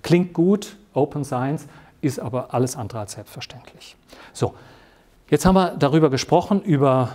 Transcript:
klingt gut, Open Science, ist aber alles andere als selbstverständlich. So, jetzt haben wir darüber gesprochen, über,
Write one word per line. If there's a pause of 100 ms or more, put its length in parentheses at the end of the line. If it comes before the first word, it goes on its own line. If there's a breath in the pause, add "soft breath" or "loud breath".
klingt
gut, (180)
Open
Science, (340 loud breath)
ist
aber
alles
andere
als
selbstverständlich. (360 loud breath)
So, (760 loud breath)
jetzt
haben
wir
darüber
gesprochen,
über,